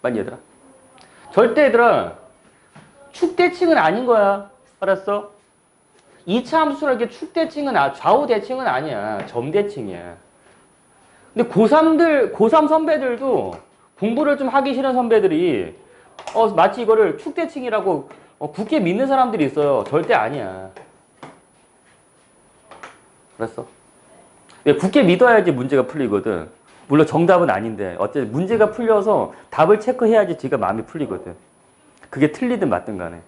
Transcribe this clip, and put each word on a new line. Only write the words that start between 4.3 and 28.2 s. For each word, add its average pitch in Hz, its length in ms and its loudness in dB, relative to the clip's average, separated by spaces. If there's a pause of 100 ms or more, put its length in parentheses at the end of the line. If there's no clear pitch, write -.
알았어? 196 520 -4 (920)
이 226 180 -2
차 320 180 0
함수라는 277 380 -2
게 233 100 -2
축대칭은, 294 640 -4
아, 139 180 2
좌우대칭은 240 720 0
아니야. 110 580 -4
점대칭이야. 117 920 -6 (1160)
근데 233 160 -2
고삼들, 302 840 4
고삼 302 340 4
선배들도, 262 880 -2 (460)
공부를 277 380 0
좀 269 120 -4
하기 269 240 0
싫은 262 200 -2
선배들이, 180 840 0 (580)
어, 220 160 2
마치 196 320 2
이거를 214 360 2
축대칭이라고, 254 920 -4 (300)
어, 147 120 -10
굳게 220 280 -4
믿는 202 280 0
사람들이 247 380 0
있어요. 139 420 0
절대 165 260 0
아니야. 107 560 -4 (2750)
알았어? 117 280 -10 (1000)
왜, 147 100 6
굳게 190 280 2
믿어야지 185 480 4
문제가 131 360 0
풀리거든. 101 640 -4 (380)
물론 147 180 4
정답은 170 460 4
아닌데 101 480 -4
어쨌든 107 320 -4